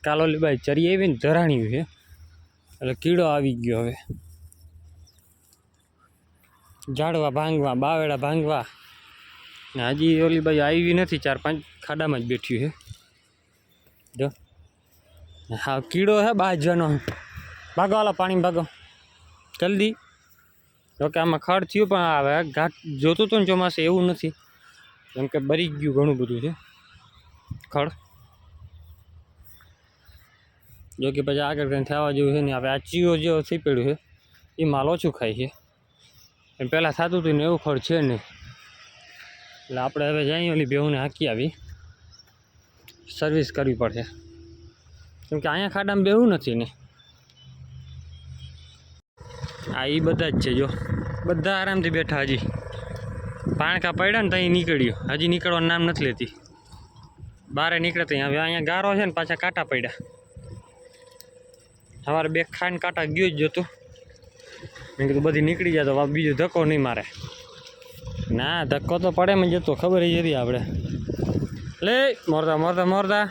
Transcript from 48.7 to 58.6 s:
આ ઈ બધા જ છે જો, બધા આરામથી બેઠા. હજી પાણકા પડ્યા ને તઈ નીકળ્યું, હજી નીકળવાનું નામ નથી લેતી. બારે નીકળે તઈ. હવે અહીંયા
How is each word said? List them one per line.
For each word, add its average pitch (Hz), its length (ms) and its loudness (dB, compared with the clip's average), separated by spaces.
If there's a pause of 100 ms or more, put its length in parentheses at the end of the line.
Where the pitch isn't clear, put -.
આ 131 160 -2
ઈ 160 120 2
બધા 160 260 0
જ 120 120 0
છે 131 160 0
જો, 139 80 2 (600)
બધા 175 320 0
આરામથી 190 380 0
બેઠા. 151 300 0
હજી 127 140 0 (1160)
પાણકા 170 400 0
પડ્યા 208 260 2
ને 180 80 2
તઈ 185 220 2
નીકળ્યું, 156 420 2 (120)
હજી 156 240 0
નીકળવાનું 170 380 0
નામ 170 140 2
નથી 165 220 0
લેતી. 120 240 -4 (1200)
બારે 165 240 0
નીકળે 170 260 -2
તઈ. 143 160 -2
હવે 139 180 0
અહીંયા 160 300 -2